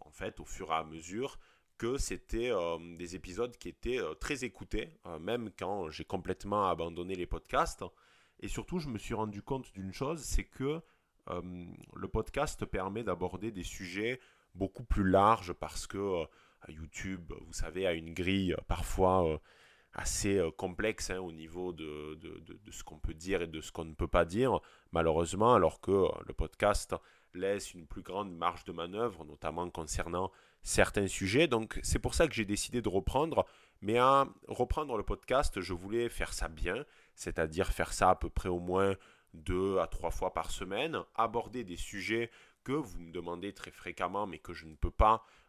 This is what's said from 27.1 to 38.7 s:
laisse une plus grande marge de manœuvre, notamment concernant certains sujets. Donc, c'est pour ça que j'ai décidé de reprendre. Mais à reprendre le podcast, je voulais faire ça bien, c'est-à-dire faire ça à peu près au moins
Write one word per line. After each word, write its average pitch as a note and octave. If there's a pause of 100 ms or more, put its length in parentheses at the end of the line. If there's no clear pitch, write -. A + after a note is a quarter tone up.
laisse F#2+
une E2+
plus G2
grande F#2+
marge E2+
de F#2+
manœuvre, F2
notamment D#2
concernant F2 (300)
certains G2+
sujets. G2+
Donc, A2+
c'est -
pour B2
ça E3+
que C3
j'ai A2
décidé G#2
de G#2+
reprendre. A2 (360)
Mais G#2+
à C3+ (220)
reprendre C3
le G2+
podcast, B2
je F2+
voulais G2+
faire -
ça -
bien, F2 (300)
c'est-à-dire E2+
faire -
ça F#2
à F#2
peu E2+
près -
au F2+
moins F#2 (380)